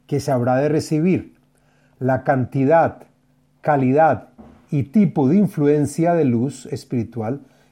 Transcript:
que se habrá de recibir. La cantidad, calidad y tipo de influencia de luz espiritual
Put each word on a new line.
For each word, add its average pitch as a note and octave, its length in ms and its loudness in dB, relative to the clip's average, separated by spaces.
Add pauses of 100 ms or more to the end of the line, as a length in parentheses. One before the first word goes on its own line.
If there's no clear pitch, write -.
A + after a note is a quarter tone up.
que C#3+ 140 -4
se C#3 100 -6
habrá B2+ 280 0
de C#3+ 100 0
recibir. D#3 720 -2 (600)
La C3 260 -2
cantidad, C3+ 800 0 (580)
calidad C#3 640 0 (420)
y C#3+ 140 -2
tipo D#3 460 0
de F3+ 80 2
influencia D3+ 800 0
de D#3+ 100 2
luz A#2+ 400 -2
espiritual A#2 800 -8 (260)